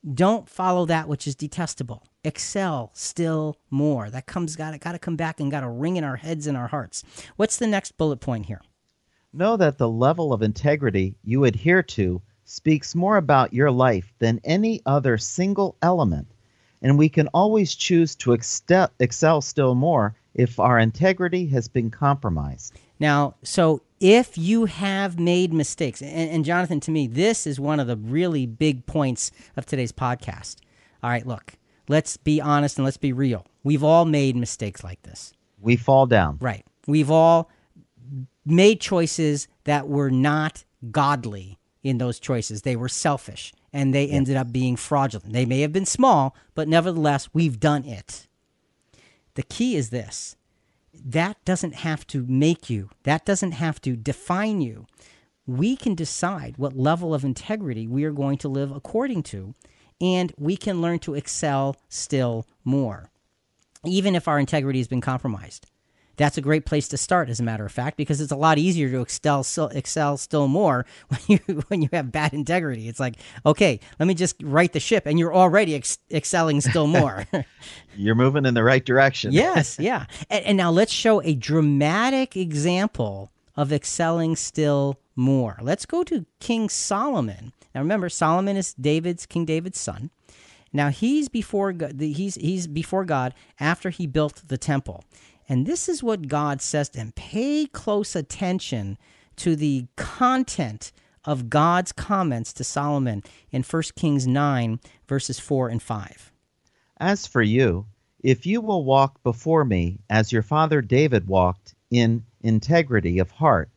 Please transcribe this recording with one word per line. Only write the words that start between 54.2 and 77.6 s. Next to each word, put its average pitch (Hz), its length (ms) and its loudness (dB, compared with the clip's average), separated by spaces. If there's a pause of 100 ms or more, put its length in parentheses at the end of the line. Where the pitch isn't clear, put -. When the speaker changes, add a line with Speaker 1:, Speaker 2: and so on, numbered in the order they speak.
Speaker 1:
you. 113 240 -8 (600)
We 160 300 0
can 226 180 -2
decide 160 640 -6
what 135 200 -4
level 160 360 0
of 139 120 -2
integrity 135 600 -6
we 131 180 -2
are 156 60 -4
going 139 280 -2
to 147 100 -6
live 139 220 -4
according 214 520 -4
to, 98 300 -12 (460)
and 180 380 0
we 160 200 -2
can 185 240 -4
learn 170 180 0
to - 140 -8
excel 139 600 -2 (140)
still 120 580 -2 (160)
more, 120 480 -2 (720)
even 185 320 2
if 170 120 -2
our 147 120 2
integrity 135 400 0
has 120 80 -2
been 127 140 -2
compromised. 127 640 -8 (500)
That's 147 200 2
a 151 40 -4
great 147 240 0
place 151 220 -2
to - 100 -8
start, 170 320 0
as 117 120 -4
a - 20 0
matter 110 220 -4
of 98 80 -10
fact, 127 240 -6
because 143 240 -2
it's 147 100 -6
a 143 60 -4
lot 156 200 4
easier 160 320 2
to 127 120 -2
excel, 139 420 -2
so, 156 220 -4
excel 143 500 -2
still 143 320 0
more 143 380 2 (120)
<laughs> - 120 -20
when 135 180 -4
you, 208 100 6 (300)
when 190 140 -2
you 147 100 0
have 147 180 -2
bad 151 240 -4
integrity. 143 540 -4
It's 117 140 -10
like, 123 160 -4 (280)
"Okay, 151 360 4 (180)
let 160 80 2
me 190 60 2
just 170 280 -2
right 156 300 2
the 156 80 -2
ship," - 260 0
and 151 140 2
you're 165 160 0
already 185 400 6
ex-, - 240 -6 (100)
excelling 160 520 0
still 147 260 2
more. 139 460 2
<laughs> - 640 -10